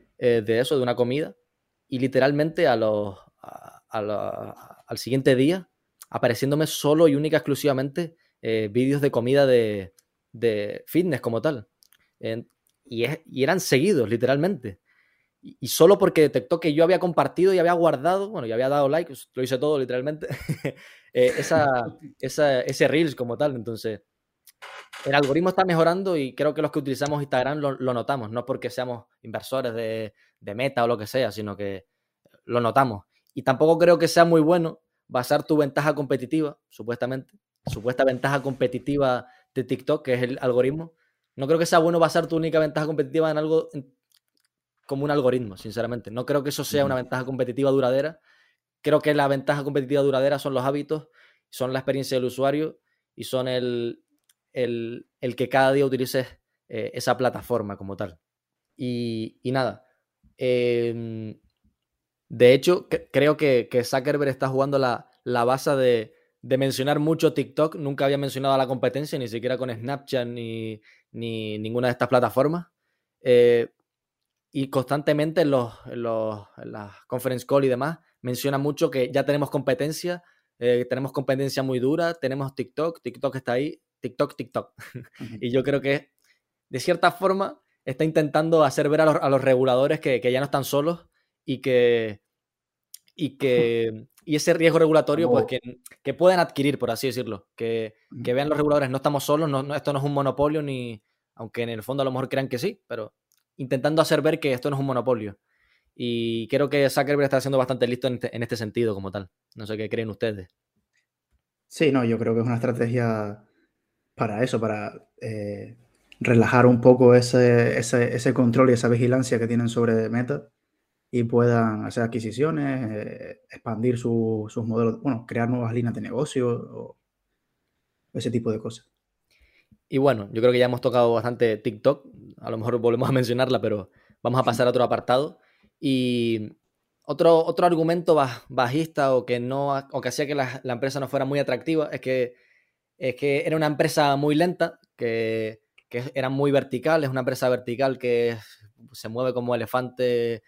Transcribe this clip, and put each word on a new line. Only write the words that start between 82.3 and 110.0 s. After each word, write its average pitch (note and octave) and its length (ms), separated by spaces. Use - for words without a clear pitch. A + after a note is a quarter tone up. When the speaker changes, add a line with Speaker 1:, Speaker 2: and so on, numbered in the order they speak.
Speaker 1:
TikTok, D#3 480
TikTok B2+ 340
está B2+ 160
ahí, C3+ 280
TikTok, C#3 360
TikTok. A2+ 400
<laughs> - 440
Speaker 2:
Ujú. A#2 200
Speaker 1:
Y A#2+ 120
yo C3 100
creo C#3 180
que, C#3 320
de B2+ 120
cierta F3 320
forma, F#3+ 500
está C3+ 200
intentando D#3 580
hacer D3 260
ver D3+ 120
a D#3 60
los, D3 100
a D3 140
los C3+ 120
reguladores C3 580
que, C3 200
que B2 100
ya B2+ 100
no C#3 40
están C#3 200
solos D3+ 420
y C3 160
que, A#2+ 600
y C#3 240
que, A#2 680
Speaker 2:
<laughs> - 100
Speaker 1:
y D3+ 100
ese D#3 160
riesgo D#3+ 260
regulatorio, D#3 520
pues, - 140
Speaker 2:
Como - 20
Speaker 1:
que, B2 340
que C#3 120
pueden F3+ 260
adquirir, C#3+ 380
por A#2 120
así A2+ 160
decirlo, A2+ 500
que, A2+ 380
Speaker 2:
Ujú. A#2+ 100
Speaker 1:
que A#2+ 120
vean C#3+ 160
los D3 80
reguladores, D3 320
no C3 80
estamos C#3 260
solos, D3+ 240
no, C3+ 140
no, C#3 120
esto D3+ 200
no C#3 40
es C3+ 60
un D3 80
monopolio, C#3+ 500
ni, B2 400
aunque A2+ 260
en A#2 80
el A2 120
fondo C#3 200
a - 20
lo C3 80
mejor B2+ 160
crean C3+ 200
que B2+ 100
sí, D#3+ 280
pero A2+ 280
intentando C#3 440
hacer D3+ 220
ver D#3 180
que C#3+ 120
esto B2+ 180
no C#3 60
es C3+ 40
un C#3 60
monopolio. A#2 520
Y A#2 540
creo C#3 220
que C#3+ 180
Zuckerberg C#3+ 360
está C3+ 160
siendo C3+ 180
bastante B2 280
listo B2 200
en B2+ 80
este, B2 200
en A#2 80
este A#2 140
sentido A2 380
como G2 180
tal. G2 160
No A2 120
sé G#2+ 100
qué G#2+ 140
creen A2+ 180